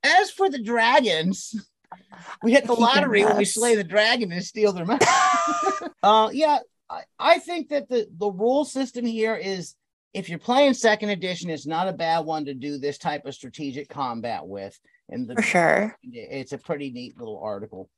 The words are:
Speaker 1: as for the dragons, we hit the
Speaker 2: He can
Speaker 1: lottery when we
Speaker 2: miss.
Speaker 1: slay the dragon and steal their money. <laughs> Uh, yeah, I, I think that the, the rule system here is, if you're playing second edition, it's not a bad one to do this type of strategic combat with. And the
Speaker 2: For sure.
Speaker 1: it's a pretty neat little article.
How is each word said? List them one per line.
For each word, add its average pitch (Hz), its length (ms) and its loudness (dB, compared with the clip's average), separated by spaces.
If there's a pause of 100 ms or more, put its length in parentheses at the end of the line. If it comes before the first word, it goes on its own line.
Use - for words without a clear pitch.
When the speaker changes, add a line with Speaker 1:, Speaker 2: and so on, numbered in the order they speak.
Speaker 1:
as 359 280 4
for 381 180 2
the 277 120 -6
dragons, 226 920 2 (880)
we 226 120 2
hit 277 120 6
the 240 80 2
Speaker 2:
He 233 40 0
can 233 80 4
Speaker 1:
lottery 254 380 4
when 208 120 4
we 202 60 0
Speaker 2:
miss. 208 120 0
Speaker 1:
slay 233 220 4
the 208 80 0
dragon 214 480 2
and 180 120 -6
steal 208 300 0
their 175 120 -4
money. 233 240 2
<laughs> - 60 6 (880)
Uh, 220 280 6
yeah, 294 280 2 (300)
I, 160 120 -12 (180)
I 330 200 4
think 339 300 -8
that 277 200 -4
the, 240 180 -2 (100)
the 208 120 -2
rule 233 340 0
system 247 440 -6
here 220 280 -2
is, 185 380 -8 (400)
if 185 160 -10
you're 170 100 -8
playing 269 360 4
second 214 340 2
edition, 180 400 -4
it's 151 160 -8
not 160 220 -2
a 185 60 -4
bad 165 320 -2
one 156 200 -4
to 143 80 -8
do 143 240 -8
this 139 220 -6
type 151 260 -6
of 139 80 -10
strategic 139 560 -10
combat 117 580 -6
with. 98 320 -12 (300)
And 240 180 -8
the 240 80 -10
Speaker 2:
For 233 60 -2
sure. 180 640 0
Speaker 1:
it's 226 480 -14
a 139 80 -10
pretty 143 320 -8
neat 123 280 -14
little 110 240 -12
article. 101 540 -12